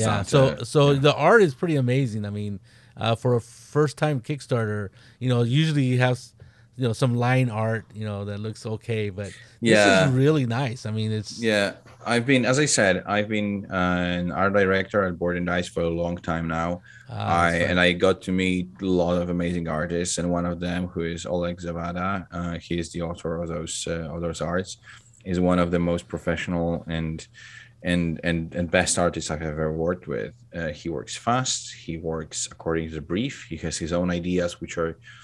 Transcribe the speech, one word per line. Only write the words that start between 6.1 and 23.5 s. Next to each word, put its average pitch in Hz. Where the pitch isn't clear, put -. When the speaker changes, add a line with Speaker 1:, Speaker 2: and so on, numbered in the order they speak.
Speaker 2:
s-, -
you 127
know, 113
some 123
line 123
art, 110
you 107
know, 101
that 101
looks 110
okay, 110
but 95
this 107
Speaker 1:
Yeah. 95
Speaker 2:
is 131
really 139
nice. 117
I 107
mean, 110
it's 110
Speaker 1:
Yeah, 104
I've 120
been, 127
as 127
I 151
said, 95
I've 104
been, 104
uh, 95
an 90
art 95
director 95
at 87
Board 87
and 87
Dice 90
for -
a 85
long 85
time 82
now. 85
Speaker 2:
Ah, 113
that's 107
Speaker 1:
I, 85
Speaker 2:
right. 76
Speaker 1:
and 90
I 90
got 92
to 95
meet 92
a 98
lot 87
of 87
amazing 87
artists, 82
and 87
one 87
of 87
them, 90
who 87
is 85
Oleg 87
Zavada, 87
uh, 85
he 85
is 80
the 85
author 82
of 82
those, 80